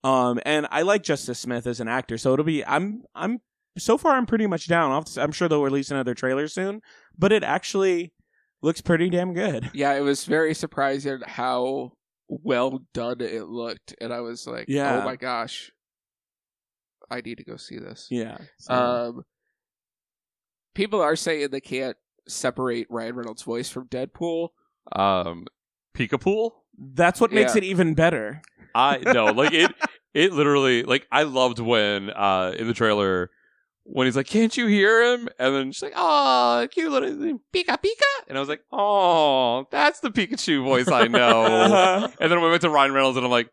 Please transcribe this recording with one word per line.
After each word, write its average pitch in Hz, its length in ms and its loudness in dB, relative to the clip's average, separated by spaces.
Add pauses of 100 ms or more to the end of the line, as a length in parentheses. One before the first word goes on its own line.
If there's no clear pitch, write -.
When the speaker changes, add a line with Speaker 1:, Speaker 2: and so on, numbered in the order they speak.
Speaker 1:
Um, 123 400 2
and 151 240 0
I 151 120 -2
like 202 200 2
Justice 135 380 -4
Smith 120 260 -6
as 120 140 -6
an 113 80 -6
actor, 120 300 -6
so 131 140 2
it'll 143 120 2
be, 156 200 -2
I'm, 196 380 -2 (120)
I'm, 220 260 -6 (380)
so 220 200 2
far 294 180 2
I'm 247 100 0
pretty 220 200 0
much 170 220 -4
down. 170 220 2
I'll 135 80 0
have 156 80 -6
to - 40 -16
s-, - 80 -10
I'm 147 140 -2
sure 175 160 -2
they'll 151 140 2
release 139 280 -2
another 127 240 -4
trailer 131 340 -2
soon, 196 320 -6 (380)
but 196 140 4
it 214 100 2
actually 180 680 -2 (500)
looks 160 180 0
pretty 170 300 2
damn 180 240 -2
good. 170 400 -4
Speaker 2:
Yeah, 139 200 0
it 139 60 -2
was 143 240 0
very 156 300 0
surprising 139 720 -4
how 127 680 -4 (360)
well 131 520 -2 (140)
done 120 260 -6
it 110 280 -8
looked, 117 520 -12
and 117 120 -10
I 120 80 -8
was 120 260 -12
like, 117 220 -12
Speaker 1:
Yeah. 139 320 -2
Speaker 2:
"Oh 101 40 -6
my 127 120 -8
gosh, 120 540 -8 (1400)
I 123 100 -10
need 113 180 -14
to - 60 -20
go - 120 -16
see - 220 -18
this." - 320 -18
Speaker 1:
Yeah, 113 280 -6 (200)
so - 160 -6
Speaker 2:
Um, 123 500 -2 (1500)
people 202 260 -2
are 156 160 2
saying 156 340 -4
they 135 100 -6
can't 127 360 -8 (320)
separate 123 600 -4
Ryan 117 260 -8
Reynolds' 117 260 -12
voice 120 260 -6
from 131 200 -14
Deadpool. 165 600 -6 (460)
Speaker 3:
Um, 90 520 0 (500)
Peekapool? 196 560 -2 (260)
Speaker 1:
That's 135 420 0
what 233 120 2
makes 214 220 2
Speaker 2:
Yeah. 220 40 4
Speaker 1:
it 196 60 0
even 180 300 0
better. 151 480 0 (320)
Speaker 3:
I, 135 240 4
no, 127 280 2
like, 127 280 2
it, 170 180 4 (200)
Speaker 1:
<laughs> - 220 -20
Speaker 3:
it 175 180 4
literally, 143 500 2
like, 131 280 -2
I 135 120 4
loved 127 360 0
when, 104 520 0
uh, 95 480 0
in 113 80 -4
the 117 80 -2
trailer, 98 560 0 (540)
when 131 220 0
he's 123 100 0
like, 139 100 -2
"Can't 220 300 2
you 240 100 0
hear 220 480 4
him?" 240 140 -8 (100)
And 131 160 2
then 135 180 -2
she's - 120 -12
like, 143 120 -10
"Aw, 247 680 2
cute 330 240 -4
little 269 180 0 (460)
Pika 359 240 -2
Pika." 554 500 0
And 135 80 -8
I 135 40 -2
was 139 80 -4
like, 151 120 -6 (120)
"Oh, 156 1000 4
that's 294 300 0
the 269 100 -4
Pikachu 202 540 -2
voice 127 240 2
I 120 180 4
know." 123 1080 4
Speaker 1:
<laughs> - 60 -10
Speaker 3:
And 160 120 2
then 175 100 2
we 165 80 4
went 170 120 2
to 175 60 2
Ryan 139 240 4
Reynolds 135 240 2
and 127 80 -2
I'm 123 60 0
like 120 220 2